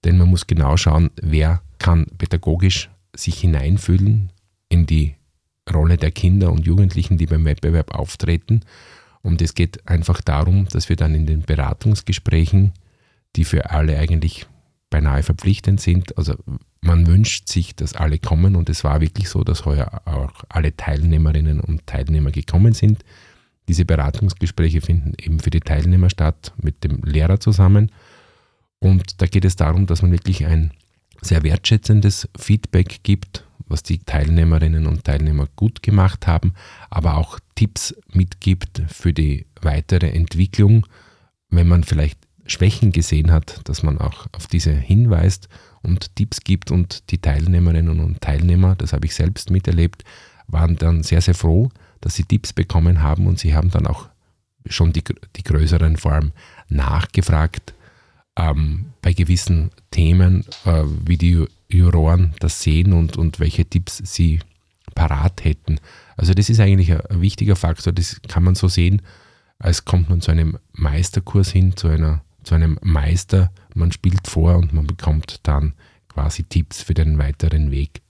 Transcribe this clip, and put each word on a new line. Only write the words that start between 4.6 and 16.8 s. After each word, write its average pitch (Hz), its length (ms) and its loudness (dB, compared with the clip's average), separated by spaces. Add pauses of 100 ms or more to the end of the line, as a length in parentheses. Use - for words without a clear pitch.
in 85 180 2
die 73 280 0 (560)
Rolle 82 260 2
der 80 160 -2
Kinder 92 400 2
und 80 120 0
Jugendlichen, 90 540 0
die 80 80 0
beim 80 180 0
Wettbewerb 78 480 -2
auftreten. 85 680 -2 (600)
Und 85 220 -2
es 82 120 -4
geht - 340 -4
einfach 85 320 0
darum, 87 480 0
dass 82 200 -4
wir 85 60 0
dann 78 180 0
in 78 140 0
den 78 160 -2
Beratungsgesprächen, 92 1300 0 (640)
die 80 100 0
für 78 260 -2
alle 78 280 0
eigentlich 80 480 -2 (420)
beinahe 73 360 0
verpflichtend - 560 0
sind, 90 360 -2
also 71 200 -4 (440)